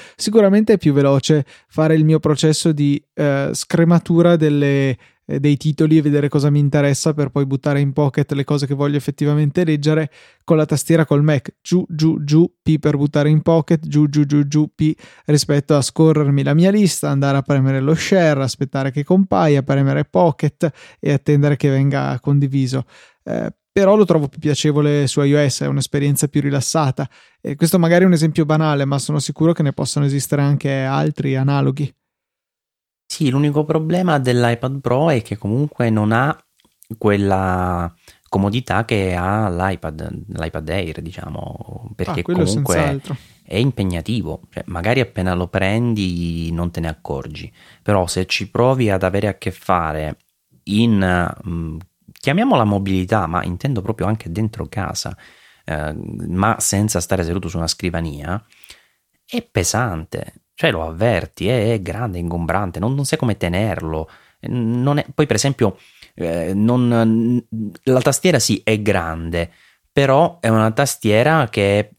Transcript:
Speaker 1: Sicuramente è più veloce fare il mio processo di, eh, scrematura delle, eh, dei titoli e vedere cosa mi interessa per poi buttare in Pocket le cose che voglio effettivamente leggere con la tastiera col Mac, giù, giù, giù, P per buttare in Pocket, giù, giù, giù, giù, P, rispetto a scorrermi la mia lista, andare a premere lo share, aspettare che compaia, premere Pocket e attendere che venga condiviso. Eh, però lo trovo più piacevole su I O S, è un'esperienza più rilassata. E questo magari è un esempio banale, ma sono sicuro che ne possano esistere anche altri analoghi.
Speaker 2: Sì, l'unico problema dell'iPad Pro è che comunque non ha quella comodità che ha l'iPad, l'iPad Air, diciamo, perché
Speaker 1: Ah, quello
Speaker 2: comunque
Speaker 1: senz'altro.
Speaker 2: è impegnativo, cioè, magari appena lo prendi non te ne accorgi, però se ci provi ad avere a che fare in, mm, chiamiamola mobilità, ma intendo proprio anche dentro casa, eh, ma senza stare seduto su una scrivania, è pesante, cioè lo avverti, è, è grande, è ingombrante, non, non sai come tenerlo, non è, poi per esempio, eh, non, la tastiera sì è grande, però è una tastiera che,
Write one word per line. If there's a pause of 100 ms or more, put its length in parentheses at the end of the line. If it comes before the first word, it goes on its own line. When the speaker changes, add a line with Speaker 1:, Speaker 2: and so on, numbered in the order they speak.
(160)
Speaker 1:
Sicuramente
è
più
veloce (220)
fare
il
mio
processo
di, (100)
eh,
scrematura
delle, (280)
eh,
dei
titoli
e
vedere
cosa
mi
interessa
per
poi
buttare
in
Pocket
le
cose
che
voglio
effettivamente
leggere (360)
con
la
tastiera
col
Mac,
giù,
giù,
giù, (120)
P
per
buttare
in
Pocket,
giù,
giù,
giù,
giù,
P, (320)
rispetto
a
scorrermi
la
mia
lista,
andare
a
premere
lo
share,
aspettare
che
compaia,
premere
Pocket (300)
e
attendere
che
venga
condiviso. (380)
Eh, (180)
però
lo
trovo
più
piacevole
su
I
O
S,
è
un'esperienza
più
rilassata. (320)
E
questo
magari
è
un
esempio
banale,
ma
sono
sicuro
che
ne
possano
esistere
anche
altri
analoghi. (1120)
Speaker 2:
Sì,
l'unico
problema
dell'iPad
Pro
è
che
comunque
non
ha (600)
quella (340)
comodità
che
ha
l'iPad,
l'iPad
Air,
diciamo,
perché
Speaker 1:
Ah,
quello
Speaker 2:
comunque
Speaker 1:
senz'altro. (280)
Speaker 2:
è
impegnativo, (100)
cioè,
magari
appena
lo
prendi
non
te
ne
accorgi, (300)
però
se
ci
provi
ad
avere
a
che
fare (460)
in, (160)
mm, (340)
chiamiamola
mobilità,
ma
intendo
proprio
anche
dentro
casa, (480)
eh, (320)
ma
senza
stare
seduto
su
una
scrivania, (800)
è
pesante, (200)
cioè
lo
avverti,
è,
è
grande,
è
ingombrante,
non,
non
sai
come
tenerlo, (320)
non
è,
poi
per
esempio, (380)
eh,
non, (420)
la
tastiera
sì
è
grande, (380)
però
è
una
tastiera
che,